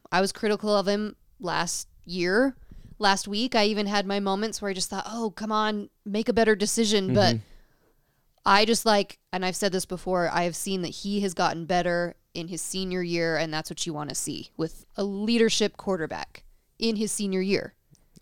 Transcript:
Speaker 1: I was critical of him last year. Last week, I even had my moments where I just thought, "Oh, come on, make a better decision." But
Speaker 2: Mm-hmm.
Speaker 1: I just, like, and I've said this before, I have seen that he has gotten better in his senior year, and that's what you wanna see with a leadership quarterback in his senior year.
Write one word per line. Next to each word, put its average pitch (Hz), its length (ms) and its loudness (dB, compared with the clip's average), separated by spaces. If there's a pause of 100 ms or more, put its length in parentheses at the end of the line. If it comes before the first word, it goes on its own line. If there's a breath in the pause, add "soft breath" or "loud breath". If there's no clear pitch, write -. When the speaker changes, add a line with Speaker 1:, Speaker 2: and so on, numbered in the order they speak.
(120)
Speaker 1:
I 175 100 2
was 196 100 0
critical 208 440 0
of 190 120 2
him 208 280 -2 (240)
last 170 480 -4 (180)
year. 185 500 2 (420 soft breath)
Last 196 300 2
week, 220 280 -2
I 214 100 6
even 208 220 0
had 202 200 0
my 202 140 0
moments 196 400 -2
where 202 100 -4
I - 20 -4
just 185 160 -4
thought, 190 180 -6
"Oh, 226 280 -4
come 214 160 -6
on, 214 380 -2 (160)
make 214 240 -2
a 226 40 2
better 214 220 6
decision." 202 580 2
But 117 220 6
Speaker 2:
Mm-hmm. 110 80 -6 (1040)
Speaker 1:
I 202 180 8
just, 214 200 2
like, 208 320 2 (160)
and 185 100 -2
I've 180 120 -2
said 202 160 0
this 185 140 -2
before, 180 460 -2
I 175 120 2
have 175 120 -2
seen 190 280 -4
that 151 60 -6
he 202 320 -4
has 196 120 -2
gotten 165 320 0
better 175 500 0 (200)
in 165 120 -8
his 175 140 -8
senior 185 400 -4
year, 170 360 0
and 160 140 -2
that's 156 200 -6
what - 160 -6
you 165 60 -6
wanna 147 200 -8
see - 420 -8
with - 300 -6 (100)
a 196 80 -4
leadership 214 720 2
quarterback 151 640 -6 (340)
in 226 180 0
his 214 160 -2
senior 190 300 -2
year. 190 320 0 (480)